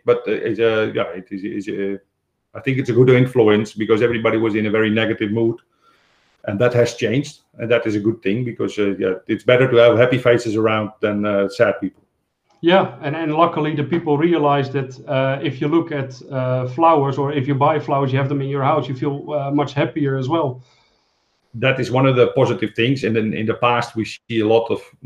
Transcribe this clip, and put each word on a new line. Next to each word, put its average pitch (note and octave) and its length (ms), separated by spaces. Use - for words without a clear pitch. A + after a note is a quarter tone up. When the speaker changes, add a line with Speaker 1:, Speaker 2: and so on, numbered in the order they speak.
Speaker 1:
but, A#2+ 140
uh, G#2+ 40
it's, G#2+ 280
uh, A2 340
yeah, G2 220
it F#2 140
is, G2 120
is, G2+ 260
uh, G2 280
I A2 60
think C3 180
it's C3 120
a A#2 40
good B2 140
influence A#2 640
because G#2+ 300
everybody A2+ 340
was A2 180
in G#2+ 120
a G#2+ 40
very A2 200
negative A2 420
mood, A#2 240
and G#2 160
that A#2+ 140
has A#2+ 220
changed, B2+ 440
and A2+ 120
that A#2 160
is G#2+ 100
a G#2 40
good G#2+ 220
thing G#2+ 220
because, G#2+ 340
uh, G2+ 200
yeah, F#2+ 160
it's A2 160
better B2+ 280
to A#2 80
have A#2 180
happy B2 220
faces A#2+ 360
around A2 360
than, G#2 240
uh, G2+ 240
sad G#2 320
people. - 220
Speaker 2:
Yeah, F3+ 380
and, C#3+ 140
and D#3+ 180
luckily D#3 400
the D3 80
people D#3 340
realize D3 540
that, C3 260
uh, C3+ 340
if C#3+ 180
you D3+ 60
look E3 240
at, C#3 400
uh, B2+ 380
flowers D3 500
or C#3+ 140
if C#3 160
you C#3+ 80
buy D3 240
flowers, C#3 320
you C3 60
have C3+ 100
them C#3 120
in C3+ 80
your C#3 140
house, D3 240
you C#3 80
feel, C#3+ 380
uh, C#3 180
much C#3+ 220
happier C#3+ 440
as C3 120
well. C#3+ 340
Speaker 1:
That C3 260
is A2 100
one C3+ 160
of C3 80
the B2 140
positive A#2 480
things, C3 260
and A2 140
then A2 180
in G#2+ 120
the A2 80
past A#2+ 420
we A2 80
see - 360
a G#2+ 60
lot A2+ 240
of, G2+ 100